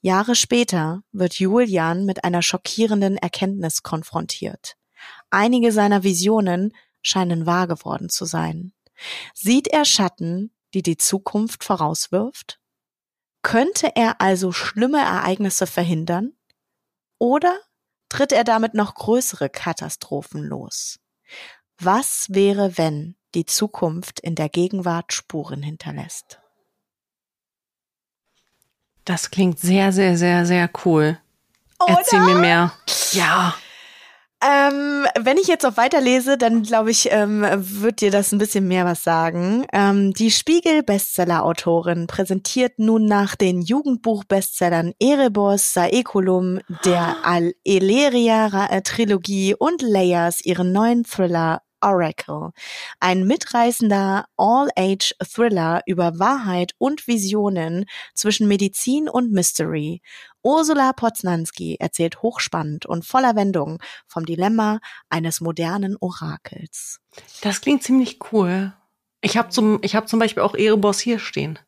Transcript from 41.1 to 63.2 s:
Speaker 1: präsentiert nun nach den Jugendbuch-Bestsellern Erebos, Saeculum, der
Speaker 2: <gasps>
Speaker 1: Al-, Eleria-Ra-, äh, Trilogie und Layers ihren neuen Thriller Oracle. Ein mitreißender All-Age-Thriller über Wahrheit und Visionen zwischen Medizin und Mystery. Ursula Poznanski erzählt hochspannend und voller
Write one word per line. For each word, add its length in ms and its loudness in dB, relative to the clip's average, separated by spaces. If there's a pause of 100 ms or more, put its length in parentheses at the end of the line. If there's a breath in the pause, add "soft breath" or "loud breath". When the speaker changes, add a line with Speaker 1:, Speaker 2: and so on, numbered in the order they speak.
Speaker 1:
präsentiert 720 -2
nun 260 4
nach 320 2
den 240 2
Jugendbuch-Bestsellern 1400 0
Erebos, 760 2
Saeculum, 840 0 (260)
der 340 2
Speaker 2:
<gasps> 40 -8
Speaker 1:
Al-, 300 0 (100)
Eleria-Ra-, 1040 2
äh, 120 0
Trilogie 760 0
und 240 0
Layers 600 2
ihren 300 0
neuen 320 4
Thriller 560 0 (220)
Oracle. 680 -2 (480 loud breath)
Ein 280 2
mitreißender 1000 0 (100)
All-Age-Thriller 1500 0
über 320 0
Wahrheit 580 0
und 300 -4
Visionen 800 -2 (280 loud breath)
zwischen 340 0
Medizin 600 0
und 240 -2
Mystery. 680 -2 (400 loud breath)
Ursula 500 2
Poznanski 880 -4
erzählt 400 -4
hochspannend 640 -6
und 220 -6
voller 280 2